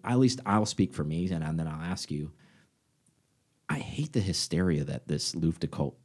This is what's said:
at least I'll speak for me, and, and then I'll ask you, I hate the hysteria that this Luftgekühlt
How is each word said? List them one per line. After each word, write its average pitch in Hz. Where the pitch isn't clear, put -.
at 123
least 127
I'll 107
speak -
for 76
me, 82
and, 80
and 80
then 80
I'll 78
ask -
you, 76
I 151
hate -
the 117
hysteria 87
that 69
this -
Luftgekühlt 80